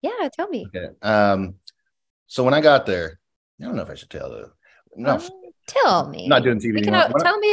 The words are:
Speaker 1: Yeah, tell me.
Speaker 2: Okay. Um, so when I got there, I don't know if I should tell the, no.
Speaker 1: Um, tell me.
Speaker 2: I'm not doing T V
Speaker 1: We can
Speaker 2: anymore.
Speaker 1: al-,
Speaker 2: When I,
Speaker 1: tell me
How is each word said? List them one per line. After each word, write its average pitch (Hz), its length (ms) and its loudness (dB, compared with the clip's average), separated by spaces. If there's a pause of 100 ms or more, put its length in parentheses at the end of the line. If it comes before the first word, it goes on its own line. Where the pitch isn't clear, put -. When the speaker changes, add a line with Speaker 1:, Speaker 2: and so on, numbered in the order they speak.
Speaker 1:
Yeah, 381 300 -6
tell 349 160 -8
me. 269 280 -8
Speaker 2:
Okay. 90 120 -10 (140)
Um, 101 540 0 (720)
so - 160 -2
when 127 100 4
I 151 80 2
got 147 240 6
there, 85 340 -6 (400)
I 73 60 -16
don't - 100 -8
know - 60 -4
if 80 80 -10
I 76 60 -16
should - 140 -20
tell 69 200 -14
the, 55 220 -18 (440)
no. 123 200 -2
Speaker 1:
Um, 349 140 -8 (380)
tell 220 400 2
me. - 160 -14
Speaker 2:
I'm - 60 -2
not 139 140 4
doing 117 160 0
T 113 80 -6
V 110 80 -2
Speaker 1:
We 104 60 0
can 104 120 0
Speaker 2:
anymore. 330 140 4
Speaker 1:
al-, - 60 -4
Speaker 2:
When 285 80 2
I, - 40 2
Speaker 1:
tell 403 140 0
me 415 140 0